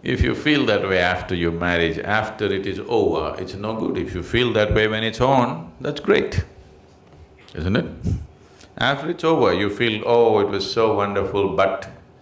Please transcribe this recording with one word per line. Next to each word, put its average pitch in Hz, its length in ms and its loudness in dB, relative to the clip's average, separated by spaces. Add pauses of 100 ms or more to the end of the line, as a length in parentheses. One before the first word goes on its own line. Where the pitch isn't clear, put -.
If 131 200 -2
you 127 140 0
feel 147 300 2
that 104 220 2
way 92 100 2
after 90 360 0
your 85 160 0
marriage, 85 480 0
after 107 460 -2
it 98 200 -2
is 95 220 -6
over, 82 540 0
it's 90 140 -10
no 110 200 -6
good. 85 240 -4
If 85 160 -6
you 87 80 -6
feel 117 300 0
that 104 200 2
way 110 140 4
when 110 160 0
it's 113 180 -4
on, 131 600 2
that's 147 180 -6
great, - 460 0 (1080)
isn't 87 200 -4
it? - 120 -2 (920)
After 143 320 -2
it's 165 140 -6
over, 139 280 4
you 98 160 0
feel, 107 380 -2
"Oh, 117 320 6
it 98 100 2
was 98 220 -4
so 110 240 2
wonderful, 98 600 0
but," 95 320 0 (340)